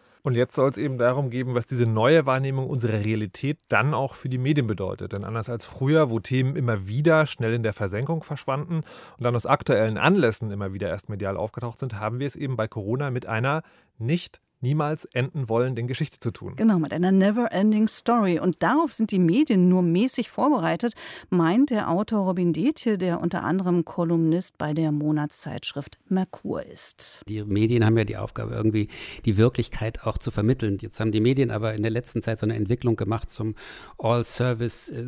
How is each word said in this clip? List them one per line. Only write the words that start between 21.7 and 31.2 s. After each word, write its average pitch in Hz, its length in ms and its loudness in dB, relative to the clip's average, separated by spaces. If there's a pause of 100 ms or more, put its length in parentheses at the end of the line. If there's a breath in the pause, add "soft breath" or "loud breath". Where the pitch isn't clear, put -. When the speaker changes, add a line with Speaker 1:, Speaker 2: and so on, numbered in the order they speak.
Speaker 2:
Autor 202 340 0
Robin 180 260 2
Detje, 208 460 0
der 175 240 -2
unter 170 220 -2
anderem 175 420 2
Kolumnist 170 720 0
bei 151 160 -4
der 156 180 0
Monatszeitschrift 151 1160 -4
Merkur - 580 -4
ist. - 640 -6
Speaker 3:
Die 104 160 -6
Medien 110 420 4
haben 110 120 6
ja 110 80 2
die 104 120 -6
Aufgabe, 110 380 -8
irgendwie 110 320 2 (380 loud breath)
die 101 120 4
Wirklichkeit 113 720 0
auch 107 100 -2
zu - 140 -4
vermitteln. 104 500 0
Jetzt - 180 -10
haben 110 120 0
die 110 100 2